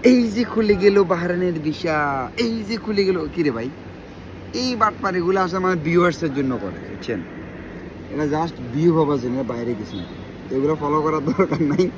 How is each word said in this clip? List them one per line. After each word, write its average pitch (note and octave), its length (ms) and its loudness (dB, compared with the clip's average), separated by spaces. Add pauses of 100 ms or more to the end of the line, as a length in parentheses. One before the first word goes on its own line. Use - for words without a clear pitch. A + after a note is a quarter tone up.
এই B3 240 6
যে A3 160 0
খুলে G#3+ 320 2
গেল G3 280 6
বাহরাইনের F3 500 0 (100)
ভিসা, D3 760 -2
এই A3+ 300 -2
যে A3+ 100 -4
খুলে G3+ 280 0
গেল, F3+ 300 0
কি F3 80 0
রে D3 80 4
ভাই, A#2 180 -4 (840)
এই B3+ 220 -2
বাটপাড়িগুলো F#3+ 680 2
আসলে F#3 160 0
আমার F#3 260 2
ভিউয়ার্সের E3 500 2
জন্য C3 240 0
করে, F#2+ 320 -8
বুঝছেন? G2 300 -6 (920)
এটা D3+ 300 0
just E3 120 -4 (200)
ভিউ D#3+ 280 6
হবার C#3+ 200 2
জন্য, B2+ 260 -2
বাইরে A#2 260 -2
কিছু G2+ 240 -8
না। F2+ 60 -8 (460)
তো B2+ 60 -2
এগুলো D3 200 2
ফলো D3 260 0
করার D3+ 240 0
দরকার E3 360 2
নাই E3+ 360 2